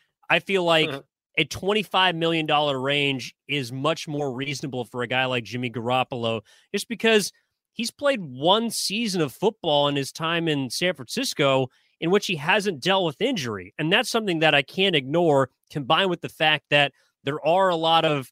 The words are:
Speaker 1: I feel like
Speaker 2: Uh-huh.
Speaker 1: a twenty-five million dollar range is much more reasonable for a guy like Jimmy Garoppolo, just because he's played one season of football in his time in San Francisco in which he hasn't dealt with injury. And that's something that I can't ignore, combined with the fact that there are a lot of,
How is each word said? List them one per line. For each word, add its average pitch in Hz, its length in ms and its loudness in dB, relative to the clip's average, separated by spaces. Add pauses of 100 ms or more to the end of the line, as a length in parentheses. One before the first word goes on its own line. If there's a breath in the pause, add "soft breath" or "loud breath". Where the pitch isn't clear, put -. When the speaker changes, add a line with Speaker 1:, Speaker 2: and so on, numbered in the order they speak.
(300)
Speaker 1:
I 165 80 4
feel 185 260 0
like 160 260 4
Speaker 2:
Uh-huh. 139 120 -8 (360)
Speaker 1:
a 160 80 2
twenty-five 185 680 0
million 165 300 0
dollar 147 340 0
range 139 540 -2 (140)
is 135 240 -4
much 143 360 -4
more 147 240 -4
reasonable 131 540 -6
for 123 160 -8
a 123 60 -4
guy 127 180 0
like 127 180 -2
Jimmy 120 280 -6
Garoppolo, 117 720 -2 (300 soft breath)
just - 160 -6
because 220 440 0 (420)
he's - 160 -8
played 277 320 -2
one 170 480 0
season 196 520 -4
of 143 120 -2
football 147 540 0
in 143 80 0
his 139 160 -4
time 165 360 -4
in 143 220 -2
San 175 240 -2
Francisco 135 760 0 (300)
in 165 120 -2
which 202 160 2
he 190 80 -4
hasn't 180 440 0
dealt 185 260 2
with 156 160 -4
injury. 123 580 -4
And 156 120 0
that's 226 180 2
something 202 300 -2
that 156 140 4
I 143 80 4
can't 190 340 -2
ignore, 143 540 4 (220)
combined 160 400 2
with 170 100 -4
the 135 80 -8
fact 156 400 0
that 143 240 4 (300)
there 139 220 -6
are 185 240 4
a 175 60 2
lot 165 300 4
of, 147 260 0